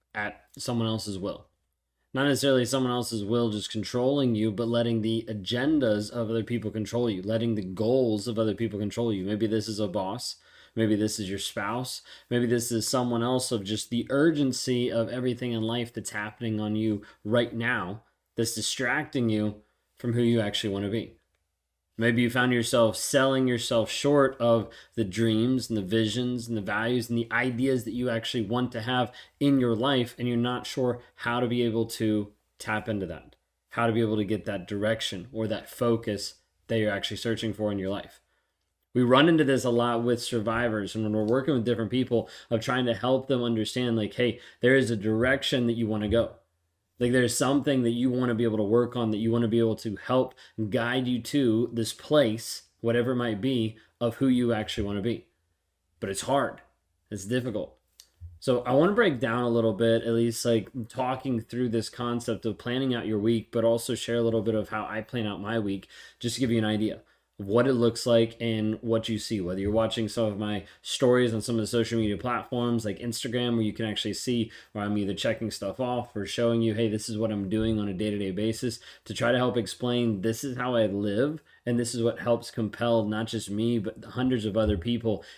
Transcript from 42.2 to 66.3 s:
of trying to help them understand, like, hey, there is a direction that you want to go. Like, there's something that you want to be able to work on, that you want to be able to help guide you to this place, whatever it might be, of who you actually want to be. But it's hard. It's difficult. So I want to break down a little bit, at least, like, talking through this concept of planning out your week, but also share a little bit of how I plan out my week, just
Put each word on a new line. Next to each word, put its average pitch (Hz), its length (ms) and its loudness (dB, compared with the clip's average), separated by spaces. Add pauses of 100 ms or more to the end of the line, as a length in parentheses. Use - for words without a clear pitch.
of 113 120 0
trying 127 260 0
to 117 80 2
help 131 320 0
them 127 160 0
understand, 117 540 0
like, 107 180 -2
hey, 123 240 0 (220)
there 127 160 6
is 120 160 2
a 113 40 0
direction 120 720 2
that 117 100 0
you 113 120 0
want 107 160 0
to 104 40 0
go. 113 260 2 (640)
Like, 123 120 2
there's 123 240 4
something 139 480 2
that 117 60 2
you 120 200 2
want 123 200 0
to 117 40 0
be 110 80 0
able 110 140 2
to 107 80 2
work 117 320 2
on, 113 160 0
that 107 60 -2
you 113 120 0
want 117 120 4
to 117 60 2
be 117 120 2
able 113 160 2
to 104 280 -8
help 127 300 0 (340)
guide 120 380 0
you 123 140 0
to 117 520 2
this 113 200 -2
place, 120 720 0 (180)
whatever 117 320 2
it 123 40 -2
might 113 240 -2
be, 113 360 0 (240)
of 117 160 0
who 135 100 2
you 123 260 4
actually 107 320 -2
want 101 140 -4
to 95 40 -4
be. 113 240 -4 (760)
But 101 100 -4
it's - 120 -6
hard. 135 380 0 (480)
It's 98 160 -10
difficult. 110 520 -4 (640)
So 123 220 0
I 123 100 -2
want 151 180 6
to 202 60 -2
break 180 240 4
down 120 240 0
a 120 40 0
little 113 260 4
bit, 113 280 4
at 117 100 -2
least, 117 320 2
like, 117 260 2 (180)
talking 127 520 -2
through 123 280 -2
this 113 200 -2
concept 120 580 -4
of 104 120 -4
planning 127 380 -2
out 98 100 -4
your 107 140 0
week, 113 320 2
but 113 100 0
also 117 320 2
share 117 220 -2
a 117 60 2
little 113 200 2
bit 110 140 2
of 104 140 -2
how 107 140 -4
I 107 180 -6
plan 110 260 -4
out 92 120 -6
my 110 200 -2
week, 98 260 -4 (320)
just 117 160 -4